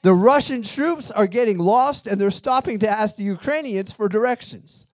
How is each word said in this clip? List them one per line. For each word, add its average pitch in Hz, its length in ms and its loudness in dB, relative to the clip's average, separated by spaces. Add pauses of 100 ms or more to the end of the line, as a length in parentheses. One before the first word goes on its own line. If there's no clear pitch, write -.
The 185 120 6
Russian 247 480 4
troops 294 480 -4
are 208 160 0
getting 208 320 0
lost, 247 480 0
and 202 120 -2
they're 196 120 2
stopping 254 480 -2
to 214 100 0
ask 214 280 -2
the 202 80 -8
Ukrainians 202 680 -4
for 208 160 -2
directions." 226 800 -4 (140)